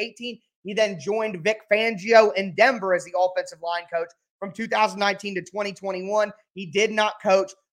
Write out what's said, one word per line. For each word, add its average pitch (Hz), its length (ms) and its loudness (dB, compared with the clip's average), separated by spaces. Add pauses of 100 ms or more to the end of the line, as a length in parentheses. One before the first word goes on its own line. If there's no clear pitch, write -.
eighteen. 233 400 -10 (240)
He 196 100 -8
then 202 240 0
joined 202 460 -4
Vic 214 140 0 (140)
Fangio 220 600 4
in 190 220 -4
Denver 208 360 2
as 175 120 2
the 175 120 -10
offensive 180 460 -2
line 170 280 -4
coach 170 180 -4 (320)
from 196 100 -8
two 226 160 -8
thousand 214 320 0
nineteen 202 380 -2
to 175 60 -4
twenty 202 300 -6
twenty-one. 196 600 -2 (220)
He 185 120 -10
did 202 240 2
not 214 320 0
coach 190 300 4 (200)